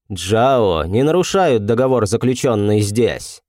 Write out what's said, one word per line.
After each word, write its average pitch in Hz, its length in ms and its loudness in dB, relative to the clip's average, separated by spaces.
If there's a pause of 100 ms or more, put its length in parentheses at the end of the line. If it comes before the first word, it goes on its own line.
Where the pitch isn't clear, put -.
(100)
Джао 101 760 0
не 104 160 0
нарушают 160 640 0
договор, 120 400 0
заключённый 110 760 0
здесь, 104 680 -2